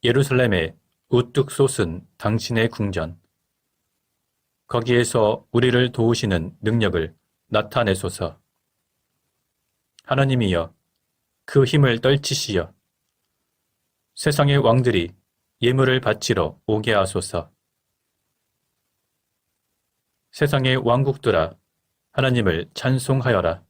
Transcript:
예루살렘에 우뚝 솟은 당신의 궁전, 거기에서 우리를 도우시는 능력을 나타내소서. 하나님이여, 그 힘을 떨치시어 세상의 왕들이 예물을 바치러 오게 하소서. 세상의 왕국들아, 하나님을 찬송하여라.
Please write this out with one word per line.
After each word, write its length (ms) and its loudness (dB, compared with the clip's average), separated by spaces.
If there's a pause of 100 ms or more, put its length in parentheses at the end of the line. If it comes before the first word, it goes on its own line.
예루살렘에 720 2 (360)
우뚝 400 0
솟은 560 -2 (100)
당신의 540 -2
궁전, 500 -6 (1500)
거기에서 840 0
우리를 420 2
도우시는 720 0
능력을 520 0 (340)
나타내소서. 920 -4 (1600)
하나님이여, 680 0 (680)
그 200 2
힘을 360 2
떨치시어 720 -2 (1400)
세상의 420 0
왕들이 560 2 (480)
예물을 400 0
바치러 680 -2
오게 280 0
하소서. 580 -2 (2750)
세상의 460 0
왕국들아, 800 0 (580)
하나님을 600 0
찬송하여라. 960 0